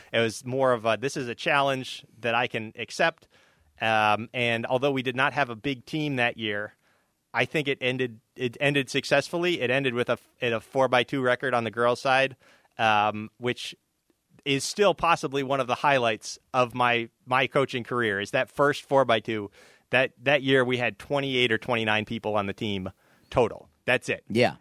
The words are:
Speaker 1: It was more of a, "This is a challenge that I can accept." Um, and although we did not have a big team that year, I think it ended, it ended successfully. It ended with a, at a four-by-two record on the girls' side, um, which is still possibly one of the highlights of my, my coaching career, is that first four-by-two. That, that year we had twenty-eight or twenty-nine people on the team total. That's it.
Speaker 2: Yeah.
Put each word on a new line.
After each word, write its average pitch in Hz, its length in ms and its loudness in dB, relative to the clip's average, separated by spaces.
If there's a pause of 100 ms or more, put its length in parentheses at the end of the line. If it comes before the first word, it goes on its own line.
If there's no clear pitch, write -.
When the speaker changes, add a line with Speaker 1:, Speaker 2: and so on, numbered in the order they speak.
(120)
Speaker 1:
It 117 60 0
was 113 260 -2
more 127 280 2
of 113 120 -2
a, 110 160 2
"This 131 160 -6
is 131 120 -6
a 113 80 -8
challenge 139 680 -2 (160)
that 117 140 -2
I 120 140 0
can 110 280 -8
accept." 165 520 -4 (520)
Um, 107 540 2
and 120 320 -2
although 127 240 0
we 135 120 -2
did 123 140 -6
not 135 180 0
have 131 160 0
a 117 60 -10
big 123 300 -6
team 151 300 -4
that 120 200 -2
year, 107 380 -6 (580)
I 120 140 0
think 147 220 -2
it 135 120 -2
ended, 127 400 -2 (160)
it 127 240 -6
ended 143 300 0
successfully. 143 720 -2
It 120 80 0
ended 131 240 0
with 120 160 0
a, 117 80 -2 (240)
at 120 100 0
a 113 80 -2
four-by-two 127 640 0
record 123 320 0
on 117 100 0
the 113 60 -4
girls' 120 320 0
side, 131 340 2 (400)
um, 107 640 2
which 123 360 -6 (720)
is 139 200 -2
still 202 280 2
possibly 151 500 0
one 135 180 0
of 127 60 -4
the 120 100 0
highlights 120 640 0 (140)
of 123 220 0
my, 120 340 0 (160)
my 127 220 2
coaching 131 380 0
career, 110 360 0
is 101 120 -6
that 131 180 0
first 143 320 0
four-by-two. 117 680 0 (400)
That, 127 220 2 (100)
that 135 220 2
year 135 200 6
we 127 120 0
had 120 240 -4
twenty-eight 135 500 0
or 110 80 2
twenty-nine 110 460 0
people 107 320 -4
on 101 100 0
the 98 60 -4
team 98 380 -6 (380)
total. - 400 0 (180)
That's 123 220 0
it. 110 200 -6
Speaker 2:
Yeah. 104 320 2